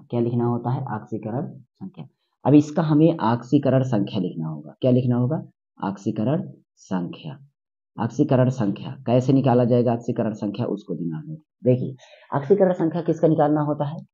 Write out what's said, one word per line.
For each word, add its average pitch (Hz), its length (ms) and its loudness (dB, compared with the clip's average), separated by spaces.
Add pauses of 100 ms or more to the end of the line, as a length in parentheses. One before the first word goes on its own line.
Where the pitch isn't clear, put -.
क्या 120 100 -2
लिखना 120 260 0
होता 120 260 -2
है? 135 120 -4 (100)
ऑक्सीकरण 110 560 -8
संख्या। - 580 -18 (380)
अब 139 80 6
इसका 147 300 6
हमें 156 360 4
ऑक्सीकरण 131 680 2
संख्या 107 340 -2
लिखना 82 280 -6
होगा। 78 340 -12
क्या 127 100 2
लिखना 123 240 2
होगा? 127 260 0 (380)
ऑक्सीकरण 107 680 -4 (300)
संख्या। 87 600 -8 (600)
ऑक्सीकरण 131 540 2
संख्या - 440 -4 (120)
कैसे 127 260 2
निकाला 123 320 4
जाएगा? 120 280 2
ऑक्सीकरण 113 420 -4
संख्या 107 320 -6
उसको - 280 -6
दिमाग 80 320 -8
में 78 100 -12 (260)
देखिए, 127 320 0 (360)
ऑक्सीकरण 180 440 2
संख्या 165 260 -2
किसका 165 260 0
निकालना 151 360 2
होता 147 240 -2
है? 160 120 -10 (140)